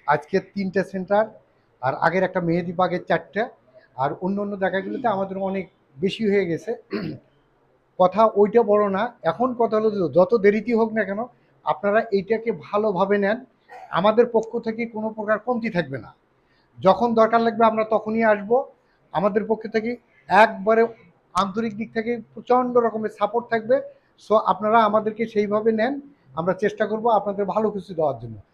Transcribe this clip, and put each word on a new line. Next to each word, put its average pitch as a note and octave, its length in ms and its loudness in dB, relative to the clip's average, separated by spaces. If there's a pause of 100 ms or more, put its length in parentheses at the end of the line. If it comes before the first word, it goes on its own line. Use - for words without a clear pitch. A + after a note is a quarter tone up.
আজকে D#3 320 0
তিনটে F#3+ 440 -4
center, G3+ 560 -2 (420)
আর C3+ 140 -2
আগের E3 280 2
একটা F#3 180 -2
মেহেদিবাগের F3 640 -2
চারটে, F#3 400 -2 (500)
আর C3+ 160 -2 (100)
অন্য G3 200 -2
অন্য G3+ 180 -8
জায়গাগুলিতে F#3+ 480 -4
আমাদের F#3+ 300 -4
অনেক F#3+ 320 -6 (300)
বেশি G3 300 -2
হয়ে G3 160 2
গেছে। E3+ 300 -6 (1200)
কথা F#3 260 4 (100)
ওইটা G#3+ 280 4
বড় G#3 260 2
না, G#3 320 -2
এখন A#3 340 -2
কথা A3+ 220 0
হলো G#3+ 140 2
যে F3+ 220 -2
যত F3+ 220 4
দেরিতে G#3+ 400 2
হোক A3 180 0
না A3 100 0
কেন G3 160 -6 (440)
আপনারা G3+ 380 0 (100)
এইটাকে A3 400 -2
ভালোভাবে G3+ 680 0
নেন, G#3 280 -2 (440)
আমাদের G#3+ 420 2
পক্ষ A3+ 280 -2
থেকে A3+ 260 -6
কোনো A3 240 -8
প্রকার A3 300 -4
কমতি A#3 300 -4
থাকবে D#3+ 280 -4
না। F#2+ 180 -16 (640)
যখন F#3+ 340 2
দরকার A3+ 280 4
লাগবে A3+ 240 2
আমরা A3 240 2
তখনই A3 340 -2
আসব। G#3+ 400 2 (480)
আমাদের G3 360 0
পক্ষ A3 240 -4
থেকে A3+ 260 -2 (300)
একবারে G#3+ 600 4 (460)
আন্তরিক G3+ 440 -2
দিক A3 160 -10
থেকে A3+ 280 -4 (120)
প্রচণ্ড B3 440 0
রকমের A3 320 0
support G#3 400 -4
থাকবে। A#3 320 0 (480)
So G#3 60 4
আপনারা G#3+ 480 4
আমাদেরকে G#3+ 420 0
সেইভাবে G#3+ 460 0
নেন, A#3+ 300 0 (320)
আমরা F3 200 0
চেষ্টা G#3 320 -2
করব A3 220 -2
আপনাদের G3+ 380 0
ভালো G#3 260 0
কিছু G3 220 -10
দেওয়ার D3 260 0
জন্য। A2+ 180 -14 (160)